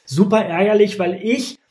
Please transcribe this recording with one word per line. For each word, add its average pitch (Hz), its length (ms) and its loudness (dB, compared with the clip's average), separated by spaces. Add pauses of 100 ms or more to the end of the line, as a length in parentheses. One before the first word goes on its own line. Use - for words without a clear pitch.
super 202 360 2
ärgerlich, 202 560 0
weil 180 240 -2
ich 240 360 -4 (120)